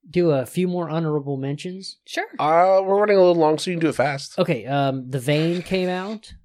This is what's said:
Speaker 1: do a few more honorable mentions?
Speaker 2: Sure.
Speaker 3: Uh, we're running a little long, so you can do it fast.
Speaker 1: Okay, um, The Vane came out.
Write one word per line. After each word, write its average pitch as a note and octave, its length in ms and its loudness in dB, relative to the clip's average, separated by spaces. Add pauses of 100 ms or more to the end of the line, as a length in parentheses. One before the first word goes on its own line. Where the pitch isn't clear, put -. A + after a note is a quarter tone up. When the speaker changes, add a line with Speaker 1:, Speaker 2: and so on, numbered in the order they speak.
(100)
Speaker 1:
do F3 200 2
a C3+ 140 2
few F3+ 240 -2
more F3+ 220 -4
honorable D3+ 480 -2
mentions? F3+ 680 -8
Speaker 2:
Sure. F#4 220 -6 (120)
Speaker 3:
Uh, F3 460 4
we're G3 160 2
running G#3 160 4
a F#3+ 40 6
little F3+ 140 6
long, D#3 240 4
so F#3 120 -6
you F3+ 80 -4
can - 20 -6
do D#3+ 80 2
it C3+ 60 -2
fast. C#3+ 440 -4
Speaker 1:
Okay, D#3+ 280 0
um, C3+ 440 -2
The C3+ 80 -4
Vane D#3 440 0
came F#3 260 -2
out. F#3+ 460 -8 (100)